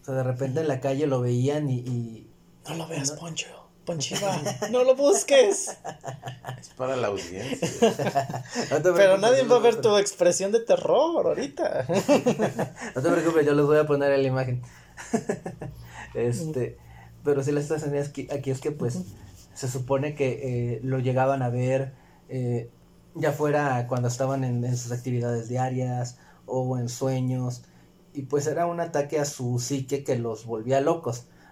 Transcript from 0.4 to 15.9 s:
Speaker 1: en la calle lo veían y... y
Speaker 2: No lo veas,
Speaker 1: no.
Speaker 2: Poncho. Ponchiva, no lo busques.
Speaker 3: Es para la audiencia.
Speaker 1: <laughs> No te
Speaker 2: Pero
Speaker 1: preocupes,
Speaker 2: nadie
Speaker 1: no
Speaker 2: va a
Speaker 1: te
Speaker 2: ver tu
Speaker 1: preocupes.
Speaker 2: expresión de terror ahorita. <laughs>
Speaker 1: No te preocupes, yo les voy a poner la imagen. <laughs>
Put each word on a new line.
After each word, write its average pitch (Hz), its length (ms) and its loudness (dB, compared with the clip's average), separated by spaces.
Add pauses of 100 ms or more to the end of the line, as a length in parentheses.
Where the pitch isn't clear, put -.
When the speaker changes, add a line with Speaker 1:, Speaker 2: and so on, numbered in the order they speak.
Speaker 1:
en 160 60 0
la 127 140 -2
calle 139 260 0
lo 131 140 2
veían 131 480 2
y... 123 100 0
y 120 500 -6 (380)
Speaker 2:
No 160 80 -10
lo 165 120 -8
veas, 143 260 -4
Speaker 1:
no. - 60 -12
Speaker 2:
Poncho. 160 280 -10 (380)
Ponchiva, 175 540 -4 (300)
no 247 140 2
lo 262 120 6
busques. 277 800 4 (840)
Speaker 3:
Es - 180 -20
para 131 180 -2
la 120 120 0
audiencia. 98 600 -4
Speaker 1:
<laughs> 135 760 0 (240)
No 139 80 2
te 147 60 0
Speaker 2:
Pero 180 100 6
Speaker 1:
preocupes, 190 280 8
Speaker 2:
nadie 254 220 6
Speaker 1:
no 233 60 0
Speaker 2:
va 247 60 8
a 240 40 6
Speaker 1:
te 214 40 0
Speaker 2:
ver 233 120 6
tu 233 60 -6
Speaker 1:
preocupes. 208 200 6
Speaker 2:
expresión 190 500 2
de 226 80 4
terror 226 680 2
ahorita. 170 600 -2
<laughs> 214 1080 0
Speaker 1:
No 131 60 -2
te 160 80 2
preocupes, 165 360 4
yo 147 100 4
les 143 100 4
voy 151 140 6
a 151 80 2
poner 139 300 2
la 135 100 2
imagen. 127 340 -2 (500)
<laughs> 214 300 -2 (720)